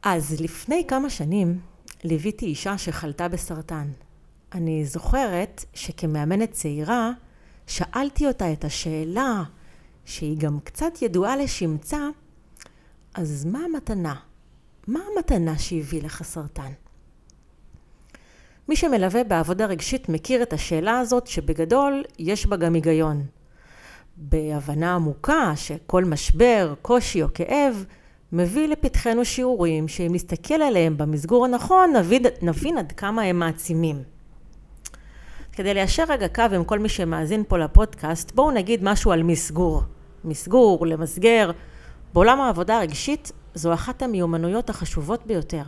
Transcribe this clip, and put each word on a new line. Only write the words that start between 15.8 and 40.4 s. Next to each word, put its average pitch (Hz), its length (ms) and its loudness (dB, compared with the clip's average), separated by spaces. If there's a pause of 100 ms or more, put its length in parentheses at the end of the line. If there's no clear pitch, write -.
לך 151 200 -12
סרטן?" 143 500 -10 (2000)
מי 302 80 2
שמלווה 233 480 2
בעבודה 185 420 0
רגשית 196 420 -4
מכיר 233 340 0
את 233 100 -2
השאלה 170 460 -2
הזאת, 247 280 0
שבגדול 196 760 0 (140)
יש 185 280 -2
בה 208 100 2
גם 170 180 2
היגיון. 156 520 2 (880)
בהבנה 151 800 0
עמוקה 180 600 2
שכל 180 480 0
משבר, 175 800 4
קושי 233 400 2
או 147 120 2
כאב 247 500 0 (480)
מביא 180 360 2
לפתחנו 240 560 2
שיעורים 175 640 0
שאם 170 260 -2
נסתכל 175 400 -4
עליהם 196 420 2
במסגור 156 480 2
הנכון, 330 520 6
נבין, 214 260 4 (200)
נבין 175 360 0
עד 143 140 -6
כמה 214 300 -2
הם 180 160 2
מעצימים. 160 640 -2 (1500)
כדי 196 220 0
ליישר 196 340 2
רגע 240 200 0
קו 233 140 0 (120)
עם 175 100 2
כל 208 140 0
מי 214 100 0
שמאזין 165 600 -2
פה 180 100 2
לפודקאסט, 165 760 2
בואו 285 160 4
נגיד 220 320 0
משהו 202 300 2
על 165 100 4
מסגור. 165 600 0 (420)
מסגור, 180 600 4